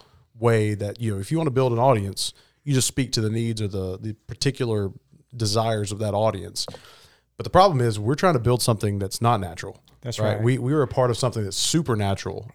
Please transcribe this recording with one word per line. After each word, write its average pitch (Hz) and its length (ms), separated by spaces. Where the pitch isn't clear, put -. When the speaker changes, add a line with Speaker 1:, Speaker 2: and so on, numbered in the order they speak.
Speaker 1:
way 110 360
that, 101 260
you 110 140
know, 98 60
if 98 120
you 156 60
wanna 160 120
build 127 220
an 113 80
audience, 107 520
you 143 100
just 127 120
speak 127 260
to 120 80
the 110 100
needs 113 320
or 107 60
the, 95 320
the 107 120
particular 110 640
desires 110 540
of 101 80
that 107 160
audience. 101 500
But - 80
the - 60
problem 175 300
is 113 180
we're 107 160
trying 175 200
to 127 60
build 120 220
something 101 380
that's 98 220
not 117 180
natural. 92 400
Speaker 2:
That's 120 160
Speaker 1:
right? 127 160
Speaker 2:
right. 104 80
Speaker 1:
We, 123 160
we 123 140
are 151 100
a 117 60
part 127 220
of 113 60
something 113 280
that's 95 120
supernatural. 101 1000